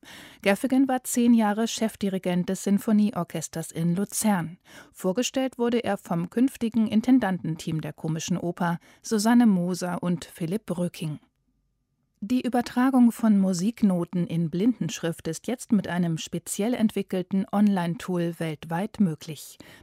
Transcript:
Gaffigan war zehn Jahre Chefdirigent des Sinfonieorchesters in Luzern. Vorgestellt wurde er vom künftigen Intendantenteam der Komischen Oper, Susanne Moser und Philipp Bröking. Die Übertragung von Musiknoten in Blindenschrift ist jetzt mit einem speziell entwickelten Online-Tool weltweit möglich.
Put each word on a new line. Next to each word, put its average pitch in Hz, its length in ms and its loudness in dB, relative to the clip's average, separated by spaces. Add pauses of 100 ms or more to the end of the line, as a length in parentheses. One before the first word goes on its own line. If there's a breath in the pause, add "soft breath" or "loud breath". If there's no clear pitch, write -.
(420 loud breath)
Gaffigan 262 460 2
war 254 160 -2
zehn 240 300 4
Jahre 220 340 2
Chefdirigent 185 800 -2
des 190 160 -4
Sinfonieorchesters 196 1080 0
in 170 240 0
Luzern. 185 640 -2 (360 loud breath)
Vorgestellt 247 640 -4
wurde 240 260 0
er 202 140 -2
vom 170 320 -4
künftigen 233 580 0
Intendantenteam 185 960 0
der 151 100 -10
Komischen 160 460 -4
Oper, 170 420 -4 (220 soft breath)
Susanne 233 460 4
Moser 180 540 0
und 175 220 -2
Philipp 175 440 -8
Bröking. 165 520 -6 (1000)
Die 254 220 0
Übertragung 247 680 4
von 214 280 2
Musiknoten 185 880 0
in 165 240 -2
Blindenschrift 175 800 -2
ist - 180 -8
jetzt - 260 -6
mit 196 160 2
einem 170 300 -2
speziell - 560 -4
entwickelten 196 760 -2
Online-Tool 175 880 0
weltweit 165 600 -6
möglich. 160 600 -2 (240 loud breath)